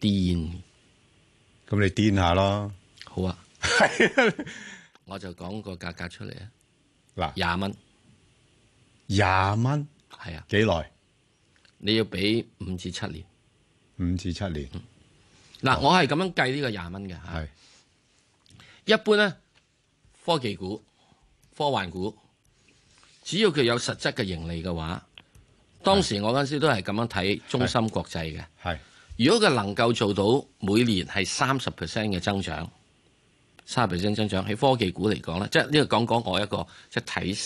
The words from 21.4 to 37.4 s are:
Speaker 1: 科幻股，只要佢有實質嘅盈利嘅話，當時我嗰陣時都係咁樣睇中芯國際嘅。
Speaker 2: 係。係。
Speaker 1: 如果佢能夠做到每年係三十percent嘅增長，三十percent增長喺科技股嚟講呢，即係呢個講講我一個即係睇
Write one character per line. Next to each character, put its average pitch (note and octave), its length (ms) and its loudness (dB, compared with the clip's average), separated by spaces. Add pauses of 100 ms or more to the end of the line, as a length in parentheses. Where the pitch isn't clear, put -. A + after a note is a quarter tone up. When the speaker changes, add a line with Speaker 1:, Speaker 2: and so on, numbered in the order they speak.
Speaker 1:
科 D3 140 0
幻 G2 200 -2
股， F#2 260 -8 (1040)
只 - 160 -4
要 G#3+ 120 4
佢 C#3+ 140 2
有 A#2 140 4
實 - 180 -4
質 C#3+ 160 -2
嘅 C3 120 -2
盈 E2 240 -6
利 E2+ 140 -6
嘅 F2+ 120 -4
話， D#2+ 300 -6 (800)
當 G3 200 6
時 G2+ 200 -2
我 A2 100 2
嗰 C#3 100 2
陣 C#3 40 -2
時 C#3 140 -4
都 D3+ 80 4
係 A2+ 140 2
咁 G2 120 -6
樣 A#2 140 0
睇 G2 400 0
中 B2 180 2
芯 A2+ 220 2
國 F2+ 160 -4
際 E2 200 -6
嘅。 D#2+ 200 -8 (180)
Speaker 2:
係。 F2 120 -4
係。 D#2 40 -8 (380)
Speaker 1:
如 D#3 220 4
果 G#3 100 4
佢 D#3 60 4
能 G2+ 200 -2
夠 A#2 180 4
做 G#2 220 2
到 G#2 300 4 (160)
每 G#2 240 4
年 G2+ 220 0
係 F#2+ 200 -2
三 C3+ 320 0
十 - 120 -8
percent G#2+ 380 -4
嘅 F#2 120 -2
增 G2 200 0
長， E2 300 -6 (960)
三 A2+ 240 0
十 F2 60 -2
percent G#2 180 0
增 G#2+ 140 0
長 F#2+ 200 -2
喺 G#2+ 80 -2
科 C3 200 4
技 G2 160 0
股 G#2 180 0
嚟 D#2 100 -2
講 E2+ 200 -6
呢， G#2 100 -4
即 - 80 2
係 D3 120 4
呢 D3 140 4
個 C3+ 120 2
講 A#2 100 2
講 A2+ 240 0
我 F#2 100 0
一 G#2+ 60 -2
個 F#2+ 200 -4 (220)
即 - 120 -6
係 - 40 -4
睇 F2+ 300 -4 (120)